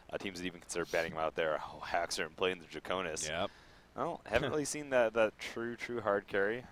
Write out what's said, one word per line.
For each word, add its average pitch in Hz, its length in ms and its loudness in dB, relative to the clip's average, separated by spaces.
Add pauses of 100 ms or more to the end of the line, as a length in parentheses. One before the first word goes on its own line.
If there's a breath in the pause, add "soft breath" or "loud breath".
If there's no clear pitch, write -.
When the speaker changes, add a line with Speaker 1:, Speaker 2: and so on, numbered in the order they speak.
(100)
Speaker 1:
Uh, - 60 -6
teams 90 240 -4
that 90 60 -2
even 87 140 -6
consider 85 260 -2
banning 82 260 2
him 80 60 -6
out 80 160 2
there. 78 280 2
Oh, - 180 -10
Haxor 85 440 0
and 78 100 -8
playing 92 260 0
the 78 200 -10
Draconis. 82 480 -2
Speaker 2:
Yep. 82 220 -2 (440 loud breath)
Speaker 1:
Well, 156 300 -4
haven't 127 260 0
Speaker 2:
<laughs> - 20 -2
Speaker 1:
really 151 120 0
seen 147 240 -6
that, 120 240 6
that 110 260 4
true, 117 380 -6
true 120 240 -4
hard 101 260 2
carry, 107 460 0